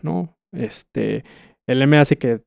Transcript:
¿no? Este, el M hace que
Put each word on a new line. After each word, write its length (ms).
¿no? 340
Este, 680
el 160
M 160
hace 180
que 300